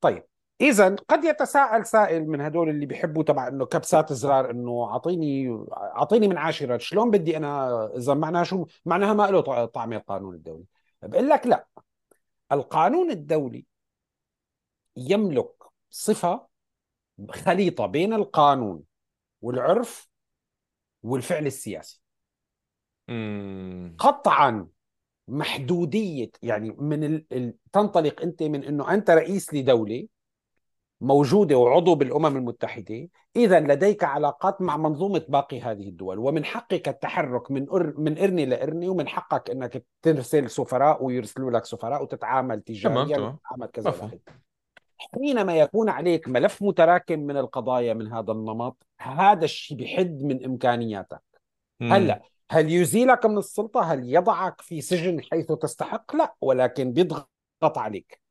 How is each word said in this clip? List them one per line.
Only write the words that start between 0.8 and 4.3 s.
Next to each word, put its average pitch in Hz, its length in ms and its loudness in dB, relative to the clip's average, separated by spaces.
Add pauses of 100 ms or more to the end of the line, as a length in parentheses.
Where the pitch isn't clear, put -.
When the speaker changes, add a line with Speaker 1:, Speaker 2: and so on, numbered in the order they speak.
Speaker 1:
قد 302 280 0
يتساءل 277 600 2
سائل 170 420 2
من 151 120 -4
هدول 156 280 0
اللي 147 180 -4
بيحبوا 151 360 -4
تبع 135 260 6
إنه 135 180 -4
كبسات 156 460 2
زرار، 135 380 2